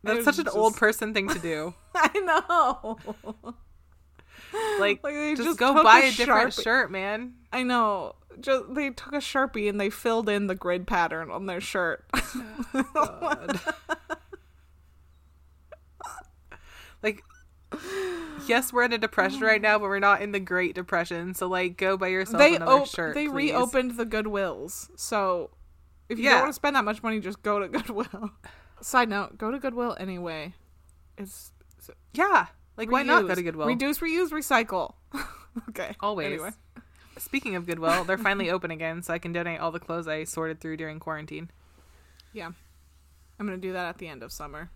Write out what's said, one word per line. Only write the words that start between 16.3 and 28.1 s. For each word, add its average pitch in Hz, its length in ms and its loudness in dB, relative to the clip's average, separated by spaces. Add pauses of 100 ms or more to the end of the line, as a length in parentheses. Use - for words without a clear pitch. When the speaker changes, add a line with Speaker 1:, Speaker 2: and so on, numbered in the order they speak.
Speaker 1:
Like, 214 200 -2 (1200)
yes, 240 260 2
we're 240 120 4
in 233 80 0
a 233 60 -2
depression 262 420 0
right 220 200 4
now, 214 180 4
but 202 100 -2
we're 196 100 -2
not 202 240 6
in 208 100 -6
the 202 80 0
Great 180 340 0
Depression. 175 600 -2
So, 185 140 -2
like, 180 280 -2
go 190 220 2
buy 185 100 -2
yourself 190 300 0
Speaker 2:
They 311 180 10
Speaker 1:
another 233 160 4
Speaker 2:
op-, 277 160 6
Speaker 1:
shirt, 170 260 -4
Speaker 2:
they 294 120 -2
Speaker 1:
please. 277 260 0
Speaker 2:
reopened 247 440 2
the 233 100 -2
Goodwills. 196 840 -4 (100)
So, 190 520 -2 (580)
if 233 100 -6
you 226 60 -2
Speaker 1:
Yeah. 277 80 8
Speaker 2:
don't 214 100 8
wanna - 120 0
spend 285 220 0
that 240 80 2
much 214 180 -4
money, 220 180 -2
just 190 220 -10
go 208 180 0
to 185 80 -4
<laughs> - 0 -
Goodwill. 214 600 0 (540)